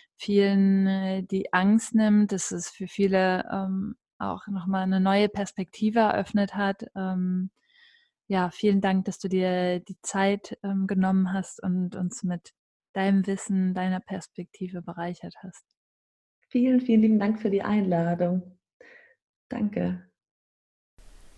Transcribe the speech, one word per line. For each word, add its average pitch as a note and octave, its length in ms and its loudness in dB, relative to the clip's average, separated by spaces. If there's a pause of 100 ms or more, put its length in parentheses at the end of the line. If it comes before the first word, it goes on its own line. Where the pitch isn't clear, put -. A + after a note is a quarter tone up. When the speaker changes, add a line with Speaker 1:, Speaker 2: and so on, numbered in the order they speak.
(160)
Speaker 1:
vielen, G3 720 4
äh, F#3+ 360 -2
die F#3+ 300 -4
Angst G3 420 4
nimmt, G#3 380 4
dass F#3+ 180 -4
es F3 200 -8
für F#3+ 180 -10
viele, F#3 640 2
ähm, F#3+ 440 -4 (220)
auch F#3+ 300 -8
noch F#3+ 180 -6
mal F#3+ 160 0
eine F#3+ 180 2
neue G3 280 4
Perspektive G#3 720 -4
eröffnet G3+ 540 0
hat. G3 300 -4 (120)
Ähm, F#3 540 -4 (760)
ja, F#3 240 -2
vielen G3 300 2
Dank, F#3+ 240 2
dass - 140 -8
du F#3+ 100 -6
dir F3+ 520 0
die F#3 220 -14
Zeit, G3 600 -2
ähm, G3 240 -2
genommen F#3+ 460 2
hast F#3+ 300 -6
und F3+ 320 -2
uns - 300 -6
mit F3+ 280 -6 (420)
deinem F#3+ 320 2
Wissen, F#3+ 480 -2
deiner F#3 260 -2
Perspektive F3+ 800 -10
bereichert F3 600 -10
hast. - 220 -18 (840)
Speaker 2:
Vielen, B3+ 320 2
vielen A3+ 220 4
lieben A3 160 6
Dank G#3 220 0
für G#3+ 100 -2
die G3 120 0
Einladung. F3 960 0 (880)
Danke. F#3 600 -4 (1300)